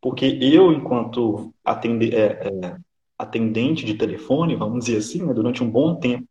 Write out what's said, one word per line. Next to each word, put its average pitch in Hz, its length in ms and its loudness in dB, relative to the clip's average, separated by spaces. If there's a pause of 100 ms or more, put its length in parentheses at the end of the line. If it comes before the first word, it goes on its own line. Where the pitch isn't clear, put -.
porque 131 400 -2
eu, 160 320 8
enquanto 117 800 -2 (120)
atende-, 113 500 0
é, 107 80 4 (240)
é, 90 300 -8 (420)
atendente 113 680 -2
de 107 100 -4
telefone, 143 600 -2
vamos 110 300 -4
dizer 110 140 0
assim, 180 260 -6
né, 139 100 -2
durante 120 300 -2
um 113 60 -2
bom 156 260 2
tempo 123 340 -2